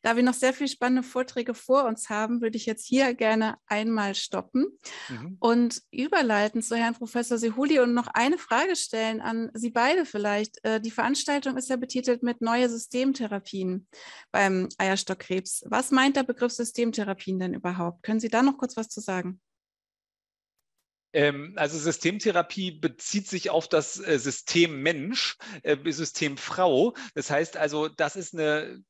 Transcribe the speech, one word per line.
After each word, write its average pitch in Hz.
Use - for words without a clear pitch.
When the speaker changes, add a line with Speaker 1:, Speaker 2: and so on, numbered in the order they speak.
Speaker 1:
Da 226
wir 247
noch 247
sehr 254
viele 269
spannende 254
Vorträge 254
vor 262
uns 226
haben, 220
würde 226
ich -
jetzt 214
hier 254
gerne 220
einmal 214
stoppen 220
Speaker 2:
Mhm. 143
Speaker 1:
und 233
überleiten 226
zu 226
Herrn 233
Professor 240
Sehuli 247
und 240
noch 240
eine 285
Frage 330
stellen 220
an 226
Sie 226
beide 277
vielleicht. 208
Äh, 220
die 226
Veranstaltung 269
ist 254
ja 262
betitelt 247
mit 240
Neue 233
Systemtherapien 214
beim 190
Eierstockkrebs. 190
Was 254
meint 269
der 269
Begriff 240
Systemtherapien 214
denn 180
überhaupt? 175
Können 220
Sie 226
da 226
noch 277
kurz -
was 220
zu 214
sagen? 185
Speaker 2:
Ähm, 147
also 156
Systemtherapie 175
bezieht 156
sich 185
auf 160
das, 160
äh, 170
System 139
Mensch, 165
äh, 151
System 147
Frau. 180
Das -
heißt 151
also, 151
das 151
ist 180
eine 156